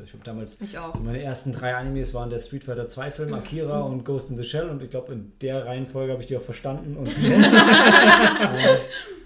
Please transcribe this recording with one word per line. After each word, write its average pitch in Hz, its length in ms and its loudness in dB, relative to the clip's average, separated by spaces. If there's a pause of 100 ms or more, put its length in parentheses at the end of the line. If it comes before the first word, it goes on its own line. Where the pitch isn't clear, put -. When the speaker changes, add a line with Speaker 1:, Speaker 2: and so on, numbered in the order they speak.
Speaker 1:
ich - 80 -20
hab 110 100 -20
damals 110 380 -14
Speaker 2:
Ich 202 180 -14
auch. 165 160 -12
Speaker 1:
so 113 80 -6
meine 120 180 -6
ersten 135 320 -10
drei 127 220 -6
Animes 131 400 -6
waren 120 160 -8
der 120 80 -6
Street 139 240 -12
Fighter 120 240 -10
zwei 135 240 -12
Film, 147 240 -8
Akira 147 540 -6
Speaker 2:
Mhm. 131 60 -8
Speaker 1:
und 123 100 -10
Ghost 135 260 -8
in 123 80 -10
the 120 60 -8
Shell 160 240 -6
und 143 120 -10
ich 131 100 -14
glaub, 127 200 -10
in 104 300 -14
der 131 260 -6
Reihenfolge 131 460 -6
hab 123 80 -6
ich 117 60 -12
die 135 100 -6
auch 120 60 -6
verstanden 139 540 -10
und - 100 -8
Speaker 2:
<laughs> 294 100 -6
Speaker 1:
geschätzt. 220 360 6
Äh, 311 1300 6 (480)